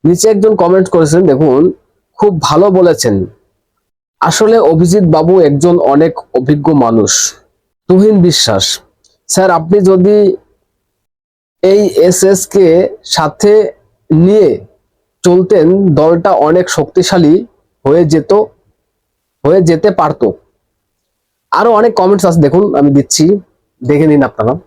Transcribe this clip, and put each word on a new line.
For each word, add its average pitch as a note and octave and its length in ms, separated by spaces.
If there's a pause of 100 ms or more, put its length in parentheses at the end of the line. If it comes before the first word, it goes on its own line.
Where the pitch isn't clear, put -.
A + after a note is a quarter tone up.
নিচে F3 260
একজন G#3+ 260
কমেন্ট F#3 320
করেছেন, D#3+ 380
দেখুন, C#3 340 (580)
খুব G#3 220
ভালো D#3+ 300
বলেছেন, F3 440 (1040)
আসলে A3 360 (160)
অভিজিৎ F3 320 (120)
বাবু E3+ 240
একজন D3+ 340 (200)
অনেক D#3+ 180 (260)
অভিজ্ঞ C#3+ 300 (160)
মানুষ। A2+ 280 (760)
তুহিন G3+ 340
বিশ্বাস, A2+ 420 (640)
স্যার, A3 220
আপনি E3+ 280 (120)
যদি F#3+ 260 (1500)
এই G3 200 (260)
এসএস F#3+ 380
কে F#3+ 200 (380)
সাথে E3+ 480 (580)
নিয়ে F3 380 (760)
চলতেন, F#3 420 (280)
দলটা E3 360 (180)
অনেক F3 180 (100)
শক্তিশালী E3+ 580 (500)
হয়ে D#3 200
যেত, D#3 280 (1120)
হয়ে F3 180
যেতে E3 280
পারত। D3+ 320 (1300)
আরো A3 200
অনেক A3 280
কমেন্টস G3 260
আছে, E3 140
দেখুন, D#3 240 (120)
আমি C#3+ 140
দিচ্ছি, C#3 340 (580)
দেখে D3 240
নিন D3 220
আপনারা। A2 260 (120)